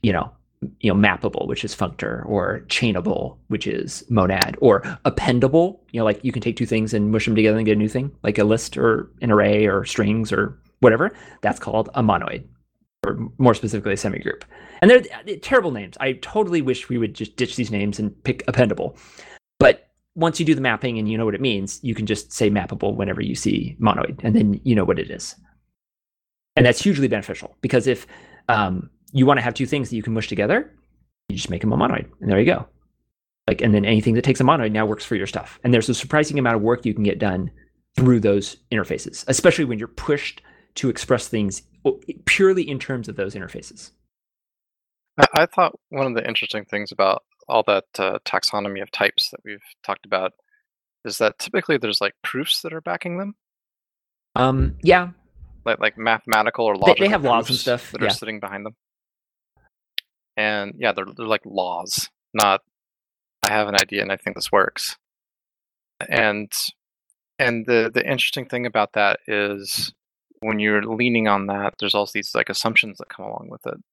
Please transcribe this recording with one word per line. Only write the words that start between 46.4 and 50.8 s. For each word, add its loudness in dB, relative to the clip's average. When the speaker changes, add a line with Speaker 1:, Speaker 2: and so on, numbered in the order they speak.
Speaker 2:
things -8
about 0
all 2
that, 2
uh, -2
taxonomy -4
of -12
types -2
that -14
we've -16
talked -6
about -2